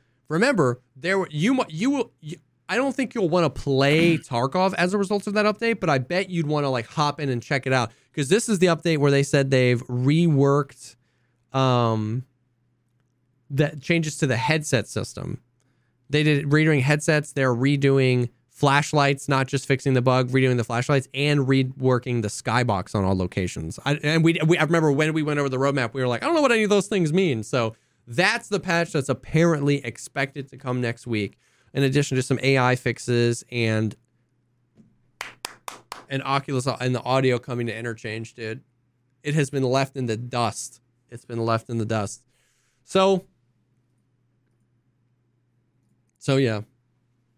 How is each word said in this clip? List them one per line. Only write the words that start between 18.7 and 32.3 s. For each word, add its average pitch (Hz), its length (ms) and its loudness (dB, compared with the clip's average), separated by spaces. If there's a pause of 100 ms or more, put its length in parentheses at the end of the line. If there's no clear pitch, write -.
not 135 200 0
just - 180 -4
fixing 135 300 0
the 123 60 4
bug, 127 280 2
redoing 131 260 2
the 120 80 0
flashlights 123 500 -2
and 147 280 0
reworking 131 800 0
the 104 80 -2
skybox 113 640 -2
on 101 80 0
all 95 140 2
locations. 90 680 -4
I, 143 100 0
and 156 280 0
we, 170 140 2 (100)
we, 156 100 4
I 151 60 2
remember 156 300 2
when 156 180 0
we 156 120 -2
went 147 160 -2
over 139 100 0
the 127 80 -4
roadmap, 135 360 0
we 135 80 -8
were 127 60 0
like, 120 160 -2
"I 262 40 -2
don't 339 80 0
know 311 60 2
what 262 120 2
any 220 100 2
of 202 60 0
those 202 180 2
things 175 240 0
mean." 151 320 0
So 117 320 -2 (320)
that's 190 420 0
the 202 100 -2
patch 170 340 -2
that's 143 160 -2
apparently 143 760 0
expected 135 640 -8
to 131 80 -20
come 127 240 -6
next 117 260 -6
week, 107 300 -4 (360)
in 139 100 0
addition 139 340 0
to 127 40 0
some 123 220 0